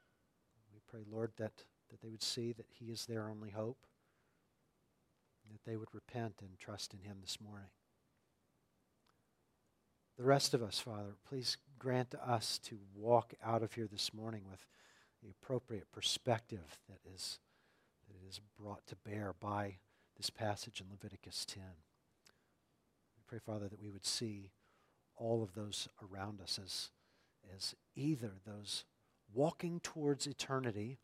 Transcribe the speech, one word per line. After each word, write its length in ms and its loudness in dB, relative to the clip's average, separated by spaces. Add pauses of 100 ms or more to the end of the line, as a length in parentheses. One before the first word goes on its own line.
(720)
We 80 -20 (100)
pray, 160 -10
Lord, 300 0
that, 280 -4 (260)
that 100 -18
they 80 -10
would 140 -8
see 320 0
that 160 -12
he 160 -14
is 180 -4
their 240 -2
only 220 -6
hope, 340 -2 (1600)
and 100 -18
that 160 -10
they 80 0
would 160 -8
repent 480 -4
and 160 -14
trust 340 -8
in 80 -12
him 220 -8
this 180 -6
morning. 300 -12 (2500)
The 60 -2
rest 280 8
of 100 6
us, 160 -2
Father, 360 -4 (120)
please 300 -2 (220)
grant 360 4
us 500 4
to 140 -8 (160)
walk 380 8 (100)
out 200 6
of 100 0
here 180 -2
this 220 0
morning 380 -4
with 160 -14 (560)
the 80 -14
appropriate 600 -2
perspective 960 2
that 120 -18 (160)
is, 240 -6 (680)
that 200 -16
is 140 -10 (180)
brought 280 -6
to 80 -8
bear 440 -2
by 380 2 (400)
this 100 -2
passage 540 0
in 80 -12
Leviticus 560 -6
ten. 160 -8 (1500)
We 100 -20
pray, 120 -6
Father, 300 -2
that 120 -8
we 80 -8
would 160 -10
see 460 -2 (640)
all 260 2
of 120 -4
those 340 -4 (240)
around 300 -4
us 200 -4
as, 280 -6 (680)
as 180 -2 (220)
either 380 2 (120)
those 380 -4 (480)
walking 480 2
towards 460 2
eternity, 760 0